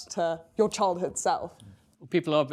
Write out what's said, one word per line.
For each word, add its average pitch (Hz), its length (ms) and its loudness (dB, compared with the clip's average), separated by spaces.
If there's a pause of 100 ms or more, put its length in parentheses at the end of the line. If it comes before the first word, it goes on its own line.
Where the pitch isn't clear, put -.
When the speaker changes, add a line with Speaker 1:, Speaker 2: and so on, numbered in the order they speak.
Speaker 1:
to 165 300 -2 (180)
your 208 120 4
childhood 185 500 0
self. 175 320 0 (600)
Speaker 2:
People 160 240 2
are 151 180 4